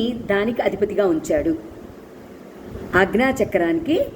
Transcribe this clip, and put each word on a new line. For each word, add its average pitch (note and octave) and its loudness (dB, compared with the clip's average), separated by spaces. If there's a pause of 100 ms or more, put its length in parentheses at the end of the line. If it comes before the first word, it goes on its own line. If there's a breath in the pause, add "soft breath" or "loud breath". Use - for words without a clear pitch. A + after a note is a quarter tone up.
(300)
దానికి G#3 2
అధిపతిగా G3+ 2
ఉంచాడు, D#3+ 2 (1400)
ఆజ్ఞాచక్రానికి G3 2 (180)